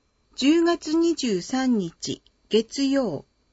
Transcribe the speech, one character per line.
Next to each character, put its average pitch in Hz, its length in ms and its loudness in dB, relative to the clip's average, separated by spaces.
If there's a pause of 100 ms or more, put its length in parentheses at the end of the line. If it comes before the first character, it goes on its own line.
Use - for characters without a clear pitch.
(360)
十 320 280 2
月 339 320 0
二 339 200 2
十 202 260 -2
三 254 360 -2
日、 170 440 -6 (280)
月 226 340 0
曜、 269 420 -2 (280)